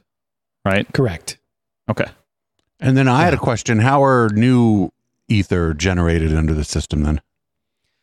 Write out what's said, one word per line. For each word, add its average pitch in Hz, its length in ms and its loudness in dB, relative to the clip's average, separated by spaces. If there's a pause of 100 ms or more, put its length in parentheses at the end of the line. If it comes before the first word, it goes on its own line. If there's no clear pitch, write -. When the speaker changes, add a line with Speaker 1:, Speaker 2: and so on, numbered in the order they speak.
(640)
Speaker 1:
right? 101 280 -2
Speaker 2:
Correct. 110 440 -4 (520)
Speaker 1:
Okay. - 180 -4 (760)
Speaker 3:
And 131 160 0
then 135 100 2
I 127 160 2
had 175 100 2
Speaker 2:
Yeah. 131 40 -2
Speaker 3:
a - 40 -6
question. 117 380 -2
How 135 240 2
are 127 260 2
new 110 600 2 (400)
ether 90 440 0
generated 85 600 0
under 78 180 0
the 76 120 -2
system 76 380 -4
then? 73 180 -2 (800)